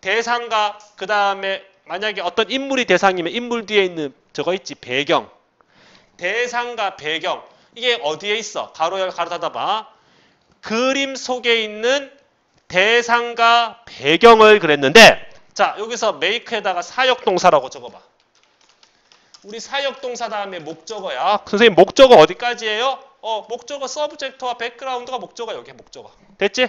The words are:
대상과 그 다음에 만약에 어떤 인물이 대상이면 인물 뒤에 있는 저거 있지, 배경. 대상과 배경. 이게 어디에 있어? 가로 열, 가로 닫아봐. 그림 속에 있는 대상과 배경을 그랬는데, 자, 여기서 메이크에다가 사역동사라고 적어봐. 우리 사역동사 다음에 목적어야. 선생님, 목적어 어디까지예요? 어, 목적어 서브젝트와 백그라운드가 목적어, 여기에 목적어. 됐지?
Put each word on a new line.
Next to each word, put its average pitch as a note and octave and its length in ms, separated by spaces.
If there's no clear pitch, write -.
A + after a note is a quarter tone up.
대상과 A3+ 760
그 F#3+ 120
다음에 G3 560
만약에 G3 360
어떤 F3+ 280
인물이 C4+ 360
대상이면 F3+ 480
인물 A#3 320
뒤에 G3+ 180
있는 D#3+ 300
저거 D3+ 200
있지, F#3 220
배경. C3+ 540
대상과 A#3 800
배경. D#3 480
이게 A#3+ 260
어디에 D#3 340
있어? E3 360
가로 F3 280
열, F#3 120
가로 E3+ 180
닫아봐. E3+ 580
그림 C4+ 540
속에 A#3 480
있는 A#3 480
대상과 A#3 1160
배경을 G#3+ 760
그랬는데, E3 720
자, E3+ 260
여기서 A3+ 340
메이크에다가 F#3+ 680
사역동사라고 F#3 880
적어봐. A#2+ 280
우리 G#3+ 180
사역동사 B3 680
다음에 G3+ 320
목적어야. F3 880
선생님, G#3 280
목적어 B3 400
어디까지예요? A3+ 920
어, G#3+ 280
목적어 C4+ 380
서브젝트와 C4+ 680
백그라운드가 B3 640
목적어, A3 380
여기에 B2+ 180
목적어. A2+ 380
됐지? A3 300